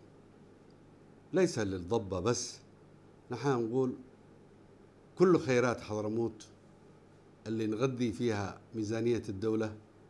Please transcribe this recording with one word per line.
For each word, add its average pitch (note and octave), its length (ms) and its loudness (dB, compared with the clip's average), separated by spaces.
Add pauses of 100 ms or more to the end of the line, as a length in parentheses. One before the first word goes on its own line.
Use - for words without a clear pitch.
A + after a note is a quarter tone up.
(1300)
ليس E3 260 2
للضبة F#2+ 640 -2
بس، A2+ 380 -2 (720)
نحن B2 180 -4
نقول B2+ 460 0 (1200)
كل F3 200 6
خيرات B2 420 2
حضرموت G#2+ 640 -4 (1000)
اللي A2 200 -2
نغذي A#2 460 0
فيها G#2 480 -2 (140)
ميزانية A2+ 540 0
الدولة A2 480 -2 (340)